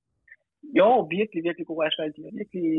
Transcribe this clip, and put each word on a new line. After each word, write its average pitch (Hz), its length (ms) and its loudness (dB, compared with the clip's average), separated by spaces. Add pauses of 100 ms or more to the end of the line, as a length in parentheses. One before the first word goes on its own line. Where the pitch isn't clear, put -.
(800)
Jo, 208 100 8 (280)
virkelig, 208 300 -2
virkelig 170 240 -6
god 160 160 -4
asfalt. 156 280 -6
De 151 120 -18
er 214 140 -16
virkelig, 180 240 -6 (120)